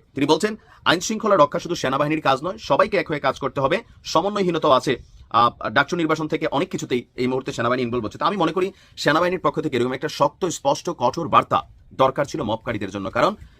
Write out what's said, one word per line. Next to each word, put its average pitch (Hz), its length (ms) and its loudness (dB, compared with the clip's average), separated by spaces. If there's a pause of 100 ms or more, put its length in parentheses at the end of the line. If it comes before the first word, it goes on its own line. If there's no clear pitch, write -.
(140)
তিনি 139 120 0
বলছেন, 165 260 2 (320)
আইন 165 160 2
শৃঙ্খলা 214 360 0
রক্ষা 147 220 4
শুধু 160 160 -4
সেনাবাহিনীর 147 540 -2
কাজ 131 180 4
নয়, 202 120 -6
সবাইকে 175 400 2
এক 156 120 -2
হয়ে 147 160 -4
কাজ 131 120 0
করতে 139 220 -4
হবে। 135 160 2 (280)
সমন্বয়হীনতাও 175 720 2
আছে। 147 140 0 (380)
আহ, 120 200 4 (180)
ডাকসু 139 280 0
নির্বাচন 156 320 -2
থেকে 156 180 -4 (100)
অনেক 143 180 -2
কিছুতেই 127 280 -4 (140)
এই 120 100 -2
মুহূর্তে 127 260 -2
সেনাবাহিনী 127 300 0
ইনভলভ 117 220 -4
হচ্ছে। - 140 -10
তো - 60 -2
আমি 180 120 0
মনে 165 160 0
করি 190 200 -2 (240)
সেনাবাহিনীর 175 500 0
পক্ষ 147 140 0
থেকে 147 160 -2
এরকম 123 160 0
একটা 131 160 -6
শক্ত, - 360 -2
স্পষ্ট, - 540 -2
কঠোর 127 300 -2
বার্তা - 300 2 (440)
দরকার 131 220 2
ছিল 156 180 -6
মবকারীদের 107 480 -4
জন্য। 98 200 -6
কারণ 143 220 2 (280)